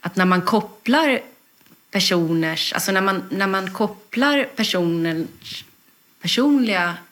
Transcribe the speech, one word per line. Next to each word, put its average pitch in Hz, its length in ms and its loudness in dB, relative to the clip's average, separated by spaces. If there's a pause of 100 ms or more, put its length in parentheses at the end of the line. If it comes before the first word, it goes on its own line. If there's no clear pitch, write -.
att - 140 -8
när 185 100 4
man 180 160 4
kopplar 247 760 0 (720)
personers, 165 800 0
alltså - 180 -2
när 190 100 2
man, 190 280 0
när 196 180 -2
man 190 260 -2
kopplar 254 720 -2 (120)
personers 170 1080 -4 (580)
personliga 214 720 2 (180)